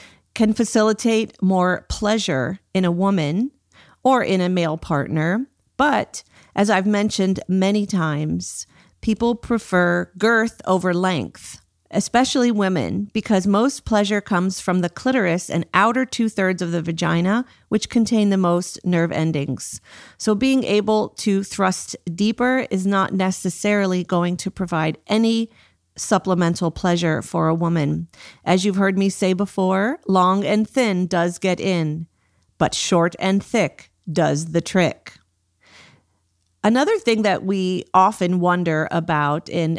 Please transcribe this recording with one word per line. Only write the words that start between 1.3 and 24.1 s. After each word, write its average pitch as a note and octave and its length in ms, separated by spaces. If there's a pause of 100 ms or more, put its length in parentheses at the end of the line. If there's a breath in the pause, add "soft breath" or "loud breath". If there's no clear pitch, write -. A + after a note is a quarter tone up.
more F3+ 480
pleasure F#3+ 720 (160)
in F#3 100
a F3 80
woman F#3 600 (500 soft breath)
or B3+ 200
in F#3 200
a F3+ 80
male E3+ 260
partner. E3 720 (320)
But - 460 (300 soft breath)
as G3+ 140
I've F#3+ 180
mentioned G3+ 640
many G3 380
times, D#3+ 800 (340 soft breath)
people A#3 360
prefer F3+ 800
girth A3+ 480
over F#3 260
length, F3 680 (280)
especially A#3+ 600
women, F#3+ 640
because G3 320
most G#3+ 400
pleasure G#3 340
comes F#3 400
from F3+ 220
the F3 80
clitoris F#3+ 580
and E3 240
outer A#3 320
two-thirds G3 560
of F3 100
the E3+ 120
vagina, E3+ 640 (240 soft breath)
which G#3+ 180
contain A3 400
the G3 80
most F3+ 480
nerve E3+ 260
endings. D3 720 (380 loud breath)
So G#3+ 160
being C4 300
able G#3 460
to G3 320
thrust - 540 (180)
deeper B3 560
is F#3+ 160
not G3 280
necessarily F#3+ 880
going F3 320